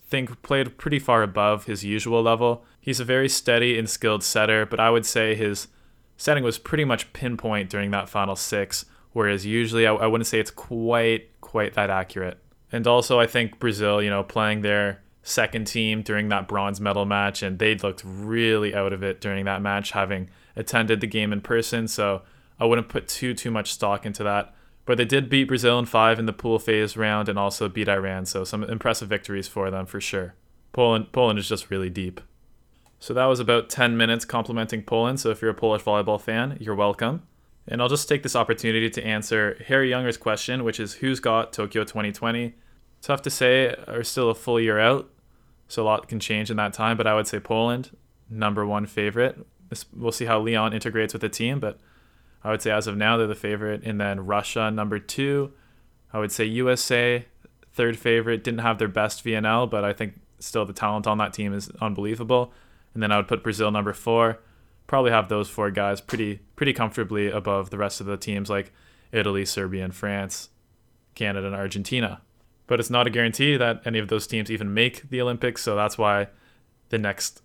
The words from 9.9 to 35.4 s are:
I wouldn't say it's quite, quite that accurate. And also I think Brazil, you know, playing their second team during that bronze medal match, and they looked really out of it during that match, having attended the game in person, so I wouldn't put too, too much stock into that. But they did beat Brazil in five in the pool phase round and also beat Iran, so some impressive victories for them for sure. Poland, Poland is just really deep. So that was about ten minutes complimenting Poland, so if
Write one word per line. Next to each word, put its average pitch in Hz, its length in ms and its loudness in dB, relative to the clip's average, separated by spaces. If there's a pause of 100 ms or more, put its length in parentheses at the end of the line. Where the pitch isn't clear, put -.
I 107 120 2
wouldn't 113 200 2
say 113 120 0
it's 107 120 0
quite, 113 800 0 (100)
quite 104 340 -2
that 101 140 2
accurate. 92 500 -4 (320)
And 117 160 -2
also 120 320 4
I 117 80 6
think 117 320 -2
Brazil, 104 440 2
you 104 80 0
know, 101 120 0
playing 107 380 -2
their 104 400 0 (220)
second 113 440 -2
team 110 360 -2
during 104 260 -2
that 98 200 -2
bronze 98 300 -2
medal 101 280 0
match, 101 360 0
and 95 160 -4
they 110 180 4
looked 98 280 -4
really 104 680 0
out 98 180 0
of 95 100 -6
it 95 180 -4
during 98 260 -2
that 98 160 -2
match, 101 300 -2
having 95 360 -2 (280)
attended 113 440 0
the 120 60 -2
game 107 260 -2
in 101 80 -2
person, 113 480 -2
so 101 320 0 (400)
I 117 60 2
wouldn't 117 240 2
put - 180 -6
too, 127 240 -4
too 117 180 -6
much 107 220 -2
stock 101 320 -2
into 104 200 -6
that. 101 300 0 (300)
But 120 140 2
they 120 60 4
did 135 260 2
beat 135 140 4
Brazil 123 340 4
in 120 80 0
five 113 320 6
in 117 80 0
the 110 60 -2
pool 113 260 0
phase 107 380 0
round 107 320 0
and 101 100 -2
also 101 300 0
beat 104 200 -2
Iran, 95 380 0
so 95 160 -4
some 104 220 -6
impressive 110 440 -2
victories 98 380 -4
for 95 240 -4
them 95 160 -6
for 101 140 -8
sure. 92 340 -6 (380)
Poland, 113 400 2
Poland 113 260 4
is 95 100 -6
just - 220 -4
really 95 180 -2
deep. 92 320 -6 (800)
So - 160 -8
that 127 120 4
was 131 120 4
about 120 320 2
ten 120 260 2
minutes 113 280 2
complimenting 113 580 -4
Poland, 120 380 0
so 113 100 0
if 107 100 -2